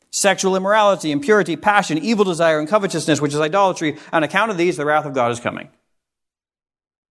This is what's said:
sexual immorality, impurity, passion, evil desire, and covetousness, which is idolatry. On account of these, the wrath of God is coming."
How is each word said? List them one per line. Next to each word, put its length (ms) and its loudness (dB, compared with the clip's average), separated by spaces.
sexual 460 0
immorality, 560 2
impurity, 420 2
passion, 440 0
evil 260 0
desire, 340 0
and 100 -4
covetousness, 520 0
which 140 -2
is 60 0
idolatry. 560 0
On 120 2
account 260 0
of 60 -4
these, 200 0
the 100 -4
wrath 200 0
of 80 -10
God 160 0
is 80 -4
coming." 300 -8